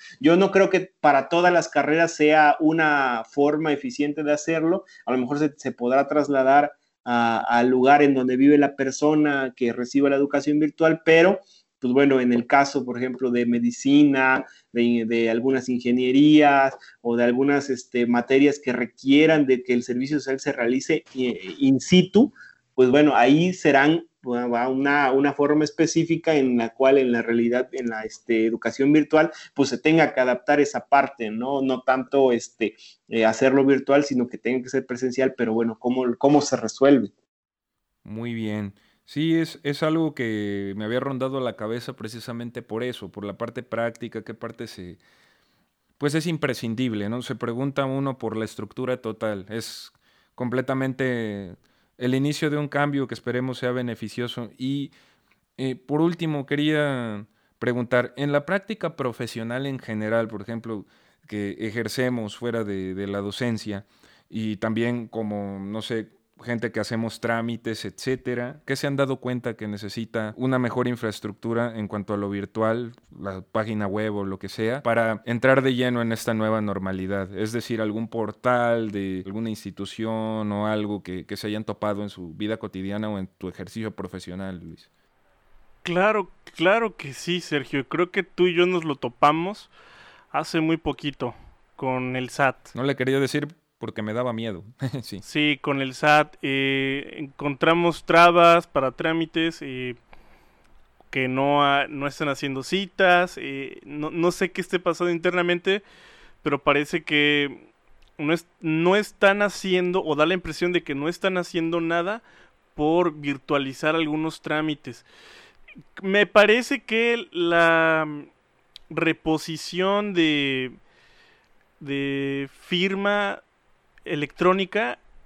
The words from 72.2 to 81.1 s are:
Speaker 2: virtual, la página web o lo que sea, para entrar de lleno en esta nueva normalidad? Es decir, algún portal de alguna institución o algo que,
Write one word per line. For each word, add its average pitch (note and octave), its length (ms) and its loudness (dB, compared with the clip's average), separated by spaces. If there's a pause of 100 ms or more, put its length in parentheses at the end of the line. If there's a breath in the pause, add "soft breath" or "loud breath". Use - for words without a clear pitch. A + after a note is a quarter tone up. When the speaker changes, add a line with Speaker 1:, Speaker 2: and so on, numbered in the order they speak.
Speaker 2:
virtual, A2 640 -4 (260)
la F#2+ 240 -10
página G#2+ 440 -4
web G#2+ 300 -4
o G2+ 80 -6
lo F#2+ 140 -8
que G2 100 -14
sea, A2+ 340 -4
para A2+ 440 0
entrar C3 360 4
de C3 120 0
lleno B2 280 0
en A2+ 100 -2
esta A2+ 220 -4
nueva A2 260 0
normalidad? F#2+ 760 -6
Es G#2+ 160 -4
decir, A#2 280 -6
algún A2 280 -4
portal A#2 800 -2
de F#2+ 360 -6
alguna A2 240 -6
institución A2 1000 -6
o G#2 160 -2
algo G#2 360 -4
que, F2+ 220 -10